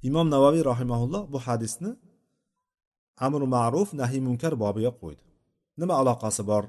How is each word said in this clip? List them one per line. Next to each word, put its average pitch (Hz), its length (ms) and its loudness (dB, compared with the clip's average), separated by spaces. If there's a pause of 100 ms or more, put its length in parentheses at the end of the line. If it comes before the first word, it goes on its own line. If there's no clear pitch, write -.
Imom 151 280 2
Navaviy 147 340 6
rahimahulloh 123 640 0
bu 143 140 -8
hadisni 120 520 -4 (1300)
amru 139 260 -2
ma'ruf, 123 440 0
nahiy 135 300 -4
munkar 131 340 -2
bobiga 110 380 -2
qo'ydi. 78 300 -16 (560)
Nima 175 160 -2
aloqasi 117 520 0
bor 104 220 2